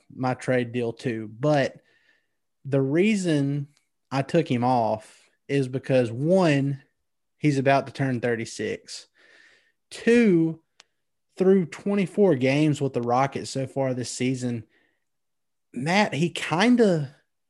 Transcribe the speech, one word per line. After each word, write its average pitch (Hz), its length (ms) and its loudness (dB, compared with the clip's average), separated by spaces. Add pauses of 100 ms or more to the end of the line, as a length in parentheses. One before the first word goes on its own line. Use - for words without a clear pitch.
(140)
my 131 200 -4
trade 123 400 -4
deal 117 180 -4
too, 113 380 -8 (100)
but 143 380 0 (880)
the 135 160 0
reason 147 840 0 (440)
I 135 120 0
took - 260 0
him 123 140 0
off 113 640 -2 (180)
is 139 200 0
because, 127 440 0
one, 139 680 0 (560)
he's 147 220 0
about 135 260 2
to 127 80 -14
turn 131 260 -2
thirty-six. 110 840 -6 (840)
Two, 180 680 4 (800)
through 190 300 4
twenty-four 202 680 0
games 135 460 2
with 139 120 -2
the 120 100 -4
Rockets 127 480 -2
so 135 160 -6
far 135 260 -4
this 123 180 -6
season, 123 520 -4 (1080)
Matt, 180 420 0
he 156 160 0
kinda, 190 840 2 (340)